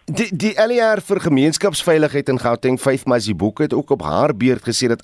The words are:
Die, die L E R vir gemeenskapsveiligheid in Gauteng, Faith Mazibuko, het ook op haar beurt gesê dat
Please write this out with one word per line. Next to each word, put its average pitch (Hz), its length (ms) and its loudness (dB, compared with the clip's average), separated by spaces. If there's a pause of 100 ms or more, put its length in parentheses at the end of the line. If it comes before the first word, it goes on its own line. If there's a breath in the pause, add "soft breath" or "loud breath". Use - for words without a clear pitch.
Die, 190 260 -4
die 190 260 -2
L 220 140 2
E 247 80 0
R 220 220 2
vir 190 200 -2
gemeenskapsveiligheid 151 1080 0
in 127 100 0
Gauteng, 123 400 0
Faith 135 260 0
Mazibuko, 107 580 0
het 151 120 -2
ook 143 160 -2
op 113 120 0
haar 104 340 0
beurt 120 260 0
gesê 120 240 -2
dat 113 180 -2